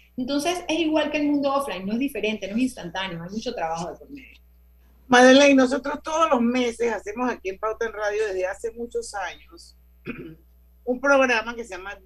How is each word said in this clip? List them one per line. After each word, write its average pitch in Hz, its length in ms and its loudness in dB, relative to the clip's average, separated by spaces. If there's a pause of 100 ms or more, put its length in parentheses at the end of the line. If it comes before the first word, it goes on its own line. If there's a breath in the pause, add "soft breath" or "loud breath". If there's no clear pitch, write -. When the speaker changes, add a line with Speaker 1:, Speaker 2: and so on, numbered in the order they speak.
(160 soft breath)
Speaker 1:
Entonces, 294 520 -4
es 320 100 0
igual 311 320 0
que 302 80 -2
el 294 80 0
mundo 277 260 0
offline, 208 320 -4
no 202 100 -4
es 233 40 -2
diferente, 214 500 -4
no 208 80 -6
es 254 60 0
instantáneo, 185 600 -6
hay 180 80 -12
mucho 226 220 -8
trabajo 165 380 -6
de - 80 -16
por 143 120 -20
medio. 139 280 -20 (680)
Speaker 2:
Madeleine, 262 480 10
nosotros 269 480 2
todos 320 260 0
los 247 140 2
meses 233 500 0
hacemos 220 380 -6
aquí - 180 -8
en 190 100 -8
Pauta 220 280 -4
en 220 80 -10
Radio 208 320 -2
desde 185 200 -2
hace 196 260 -8
muchos 233 420 -10
años - 600 -12 (300)
<clears throat> 160 320 -12 (480)
un 247 160 -4
programa 254 560 2
que 233 80 -10
se 185 120 -12
llama 196 300 -12